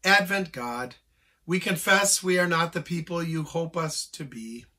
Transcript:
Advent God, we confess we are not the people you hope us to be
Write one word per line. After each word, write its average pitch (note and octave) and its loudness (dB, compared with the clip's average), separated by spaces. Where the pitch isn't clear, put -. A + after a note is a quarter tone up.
Advent G3 4
God, B2 -8
we F3+ 0
confess G3 2
we F3+ 2
are F3 4
not E3 2
the E3+ -4
people E3+ -4
you D#3+ -2
hope E3 -4
us D#3+ -4
to - -12
be A#2+ -12